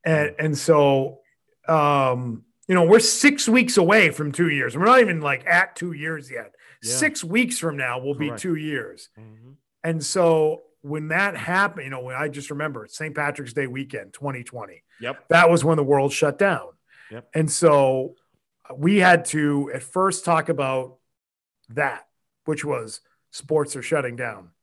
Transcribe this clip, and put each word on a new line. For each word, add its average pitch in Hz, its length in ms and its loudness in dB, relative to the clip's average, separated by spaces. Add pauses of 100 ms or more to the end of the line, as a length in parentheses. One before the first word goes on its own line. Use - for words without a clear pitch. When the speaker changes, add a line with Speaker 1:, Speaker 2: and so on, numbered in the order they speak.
Speaker 1:
And, 151 340 0
Speaker 2:
Yeah. 151 60 -4
Speaker 1:
and 151 120 -2
so, 143 640 2 (440)
um, 131 760 0 (240)
you 185 80 2
know, 170 80 6
we're 208 160 8
six - 480 2
weeks 240 300 4
away 185 320 4
from 147 200 -6
two 165 180 0
years. 131 300 -4
We're 180 60 0
not 254 160 6
even, 180 200 2
like, 139 240 -4
at 180 300 0
two 175 160 -8
years 147 400 -10
yet. 113 240 -14 (300)
Speaker 2:
Yeah. 113 80 -6
Speaker 1:
Six 294 320 -2
weeks 240 340 0
from 160 180 -4
now 127 220 -4
will 139 160 -6
Speaker 2:
Correct. 127 220 -6
Speaker 1:
be - 20 -12
two 175 160 -4
years. 147 540 -8 (100)
Speaker 2:
Mm-hmm. 110 320 -20 (320)
Speaker 1:
And 160 220 -4
so 160 580 2 (200)
when 151 260 -8
that 180 280 -2
happened, 180 460 -2
you 135 80 -12
know, 131 140 -10
when 127 100 -12
I 147 140 -4
just 139 220 -12
remember 143 380 -8
Saint 156 280 -10
Patrick's 143 380 -6
Day 139 120 -2
weekend, 123 460 -12
twenty 131 320 -10
twenty. 107 400 -16 (160)
Speaker 2:
Yep. 120 280 -10
Speaker 1:
That 170 220 6
was 165 140 2
when 160 120 2
the 151 60 0
world 139 300 2
shut 143 260 -2
down. 180 300 0 (420)
Speaker 2:
Yep. 117 240 -16
Speaker 1:
And 160 160 0
so 135 640 2 (640)
we 180 220 2
had 180 280 6
to 143 480 -2
at 123 80 -8
first 185 420 -2
talk 160 240 0
about 131 500 -4 (720)
that, 135 360 -6 (380)
which 156 180 -6
was 123 380 -8 (300)
sports 147 440 -4
are 127 80 -10
shutting 127 340 -4
down. 104 340 -12 (120)